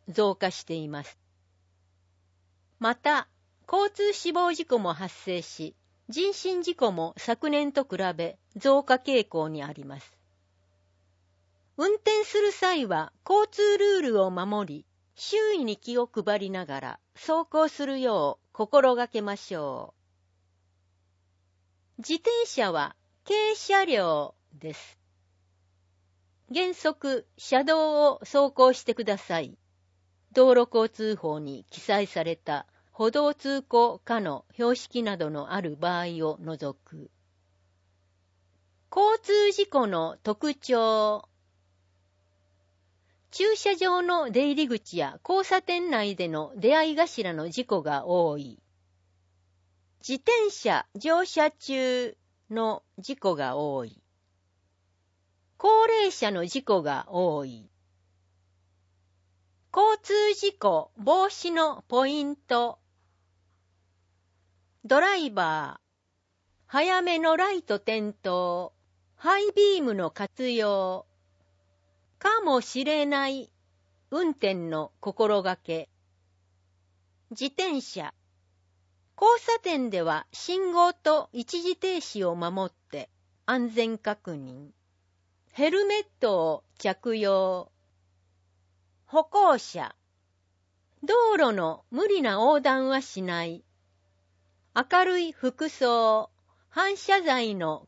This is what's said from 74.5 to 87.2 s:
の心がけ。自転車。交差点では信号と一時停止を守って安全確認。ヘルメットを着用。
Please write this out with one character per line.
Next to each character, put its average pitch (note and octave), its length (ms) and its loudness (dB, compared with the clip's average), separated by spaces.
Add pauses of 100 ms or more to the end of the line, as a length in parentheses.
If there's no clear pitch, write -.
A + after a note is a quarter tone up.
の D#3+ 440 -6
心 G#3 440 0
が F#3 140 -2
け。 E3 320 -8 (1400)
自 A#3+ 160 -6
転 D4 360 -2
車。 D3+ 340 -12 (1080)
交 A4+ 160 8
差 A#4 200 0
点 C4+ 320 -2
で F3+ 100 0
は D#3 320 -2
信 F4+ 380 -4
号 F4 220 4
と D4+ 380 0
一 A#3+ 300 -8
時 F4+ 140 -2
停 F#4 220 -4
止 G3 300 -4
を E3+ 60 0
守 F3 400 -4
っ - 160 -20
て C#3+ 180 -12 (380)
安 A#3+ 240 0
全 A3+ 300 -2
確 - 320 -6
認。 C#3 380 -14 (800)
ヘ D4 180 2
ル G4 160 2
メ G#4 140 0
ッ G#4 60 -4 (140)
ト G3+ 280 2
を D#3 160 -2 (160)
着 A3 380 -4
用。 F#3+ 540 0 (1300)